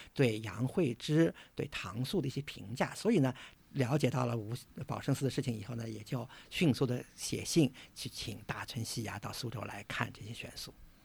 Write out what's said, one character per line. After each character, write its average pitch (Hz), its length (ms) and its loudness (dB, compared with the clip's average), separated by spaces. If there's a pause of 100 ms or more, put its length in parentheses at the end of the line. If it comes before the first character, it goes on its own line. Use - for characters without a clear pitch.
(140)
对 113 260 4
杨 107 260 -2
惠 131 280 2
之、 160 400 4 (200)
对 - 140 -4
唐 101 340 -6
塑 160 160 0
的 143 80 2
一 135 40 -2
些 139 100 -4
评 104 340 -10
价， 156 200 0
所 - 180 2
以 220 60 6
呢， 131 160 6 (380)
了 135 260 2
解 143 100 4
到 123 160 2
了 120 100 2
吴， 110 200 -4 (320)
宝 - 120 -4
胜 - 160 2
寺 135 120 2
的 127 40 2
事 139 120 0
情 120 120 -2
以 107 100 -6
后 120 100 -6
呢， 117 120 -4
也 110 160 -8
就 113 240 -6 (220)
迅 160 240 6
速 135 140 2
的 123 180 0 (100)
写 - 300 -4
信 151 260 6 (240)
去 - 140 -8
请 - 380 -8
大 110 180 -4
村 - 180 -6
西 117 200 -6
崖 98 160 -6
到 101 120 -8
苏 - 200 -6
州 107 120 -8
来 101 240 -8
看 - 280 -4
这 - 80 -14
些 104 100 -10
悬 - 240 -10
塑。 - 160 -12 (320)